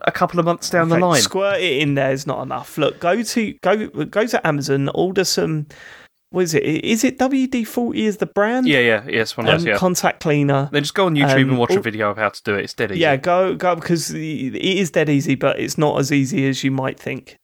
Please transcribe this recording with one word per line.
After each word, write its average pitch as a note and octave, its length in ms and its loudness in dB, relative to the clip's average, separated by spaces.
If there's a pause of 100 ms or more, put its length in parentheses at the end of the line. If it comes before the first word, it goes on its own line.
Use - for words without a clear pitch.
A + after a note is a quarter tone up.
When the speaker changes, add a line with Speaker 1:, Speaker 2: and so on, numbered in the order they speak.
Speaker 1:
a - 100 0
couple F3 260 0
of E3+ 80 0
months E3+ 240 -2
down E3 220 2
Speaker 2:
Okay, E3+ 80 4
Speaker 1:
the F3+ 60 4
line. D#3 140 4
Speaker 2:
squirt F#3+ 400 0
it D#3 220 0
in C#3+ 120 0
there C3+ 180 0
is C3+ 140 -6
not B2+ 160 -4
enough. C3 360 -8
Look, - 220 0
go F3+ 220 0
to, A3 300 -2 (100)
go, G#3+ 260 0
go G3+ 380 -2
to A3+ 200 -2
Amazon, C#3 480 0
order F#3 300 0
some. D#3+ 420 -2 (640)
What F#3 120 0
is E3 120 0
it? - 80 2
I-, D#3 220 -2
is A3 180 2
it B3+ 160 0
W C4 300 2
D A#3+ 160 -2
forty A3+ 420 -2
is G#3 120 -2
the G3 80 -2
brand? A#3+ 420 0
Speaker 1:
Yeah, C#3 100 4
yeah, A2+ 300 4
yeah, A2 140 0
it's - 140 -6
one A2 120 0
of G2+ 60 4
Speaker 2:
Um, D#3+ 40 4
Speaker 1:
those, F3 80 -2
yeah. - 100 2
Speaker 2:
contact F#3 440 0
cleaner. C#3+ 500 2
Speaker 1:
Then C#3+ 140 0
just D3 100 -8
go F#3+ 120 2
on D#3+ 100 0
YouTube C#3 260 4
Speaker 2:
Um, C3 80 2
Speaker 1:
and B2+ 80 2
watch A#2+ 140 2
a G3 60 4
Speaker 2:
or G3+ 40 0
Speaker 1:
video G#2+ 280 -2
of G2 60 -6
how A2 120 0
to - 160 -8
do G#2 100 -2
it. G2 100 0
It's - 100 -12
dead G#2+ 180 -4
easy. - 80 -2
Speaker 2:
Yeah, D3 160 4
go, F3 400 0
go, F3+ 180 0
because E3 340 -2
the, D#3 400 -6
it G#2 60 -6 (240)
is F3+ 140 0
dead D#3 160 2
easy, C#3+ 260 2
but - 240 0
it's B2+ 180 -4
not D3 220 2
as C#3 140 0
easy C3+ 360 0
as C3 140 -2
you C3+ 80 0
might C3 300 -4
think. - 420 -10